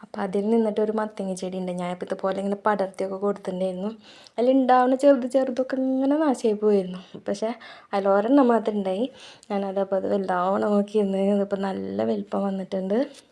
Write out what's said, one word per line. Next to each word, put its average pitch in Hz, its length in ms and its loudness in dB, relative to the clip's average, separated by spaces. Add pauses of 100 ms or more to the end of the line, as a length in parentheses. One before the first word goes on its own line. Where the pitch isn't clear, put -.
അപ്പോൾ - 200 -12
അതിൽ 196 300 -2
നിന്നിട്ട് 220 300 2
ഒരു 214 120 0
മത്തങ്ങ 214 420 -4
ചെടി 185 240 -8
ഉണ്ട്. 185 140 -6
ഞാനിപ്പോൾ 180 340 -6
ഇതുപോലെ 190 320 -4
ഇങ്ങനെ 202 260 -4
പടർത്തിയൊക്കെ 190 540 -2
കൊടുത്തിട്ടുണ്ടായിരുന്നു. 190 720 -4 (400)
അതിലുണ്ടാവുന്ന 254 680 4
ചെറുത് 269 300 4
ചെറുതൊക്കെ 262 560 -2
ഇങ്ങനെ 262 360 2
നാശമായി 240 400 0
പോയിരുന്നു. 196 420 2 (220)
പക്ഷേ 202 280 -4 (360)
അതിലൊരെണ്ണം 208 600 4
മാത്രം 220 280 2
ഉണ്ടായി. 196 300 -2 (380)
ഞാനത് 196 360 -4
അപ്പോൾ 196 160 -2
അത് 196 120 -2
വലുതാവണം 196 640 0
നോക്കിയിരുന്നു. 202 480 2 (100)
ഇതിപ്പോൾ 202 340 0
നല്ല 196 420 -6
വലിപ്പം 208 380 -4
വന്നിട്ടുണ്ട്, 190 560 -2 (340)